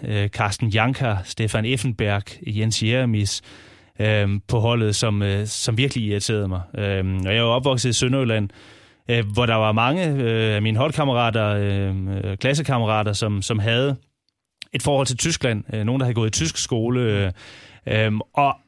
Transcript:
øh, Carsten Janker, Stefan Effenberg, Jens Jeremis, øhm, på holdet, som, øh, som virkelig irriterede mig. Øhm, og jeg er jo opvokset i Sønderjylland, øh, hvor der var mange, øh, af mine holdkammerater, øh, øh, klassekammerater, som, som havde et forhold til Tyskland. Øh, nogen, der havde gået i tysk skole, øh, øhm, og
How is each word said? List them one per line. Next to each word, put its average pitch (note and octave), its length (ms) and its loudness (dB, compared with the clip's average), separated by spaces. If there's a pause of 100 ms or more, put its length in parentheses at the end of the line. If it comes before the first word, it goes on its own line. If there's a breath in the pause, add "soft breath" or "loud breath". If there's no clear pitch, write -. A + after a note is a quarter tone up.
øh, G#2 200 0
Carsten G#2+ 400 -2
Janker, A2 560 0
Stefan A2 400 -2
Effenberg, A2 580 0 (240)
Jens A2 360 -2
Jeremis, A2+ 600 0 (580 loud breath)
øhm, G#2 480 2
på A#2+ 120 0
holdet, A2 360 2
som, G#2 260 0
øh, G2+ 240 0
som A2 320 -4
virkelig C3 260 0
irriterede G2+ 440 -2
mig. F#2 120 -4 (180)
Øhm, F#2+ 380 -2
og F#2 100 -2
jeg G2+ 100 0
er A2+ 40 2
jo A#2 100 2
opvokset B2+ 400 0
i - 20 0
Sønderjylland, A#2 560 0 (600 loud breath)
øh, A#2 220 2
hvor A#2+ 140 2
der A2+ 80 2
var A2 180 2
mange, C#3 360 2
øh, A2+ 480 0
af G#2 60 0
mine A2 160 0
holdkammerater, A#2+ 680 0
øh, G2 840 -2
øh, G2 60 -6
klassekammerater, A#2 760 0
som, G#2 300 -2
som A2 160 -2
havde B2 380 0 (760)
et - 100 -4
forhold C#3 240 2
til B2+ 100 -2
Tyskland. B2 480 -2 (100)
Øh, G#2+ 100 -2
nogen, B2+ 160 0
der C3 60 0
havde B2 80 0
gået A2+ 220 4
i D#3+ 80 0
tysk D#3+ 120 -4
skole, B2 440 2
øh, G2+ 320 2 (760 loud breath)
øhm, G#2+ 140 0 (140)
og C#3 220 4 (120)